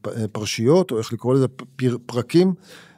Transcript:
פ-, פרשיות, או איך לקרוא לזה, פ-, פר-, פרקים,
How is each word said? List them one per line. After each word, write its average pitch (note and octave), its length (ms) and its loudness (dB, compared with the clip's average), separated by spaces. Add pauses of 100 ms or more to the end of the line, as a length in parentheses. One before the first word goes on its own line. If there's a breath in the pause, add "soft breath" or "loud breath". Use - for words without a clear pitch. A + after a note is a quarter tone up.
פ-, G#2+ 60 -8 (240)
פרשיות, A#2+ 580 0
או A2+ 80 -2
איך A2+ 140 -6
לקרוא A#2+ 220 -2
לזה, C3 140 2
פ-, - 140 -12 (140)
פר-, B2 200 0 (100)
פרקים, E3+ 480 2 (440 loud breath)